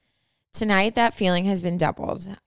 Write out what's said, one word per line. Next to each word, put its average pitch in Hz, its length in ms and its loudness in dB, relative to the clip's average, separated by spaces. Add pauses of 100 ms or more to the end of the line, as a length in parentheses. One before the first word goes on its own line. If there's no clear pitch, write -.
(540)
Tonight, 214 420 2
that 175 180 2
feeling 180 320 2
has 196 160 0
been 175 160 -2
doubled. 175 580 -4 (100)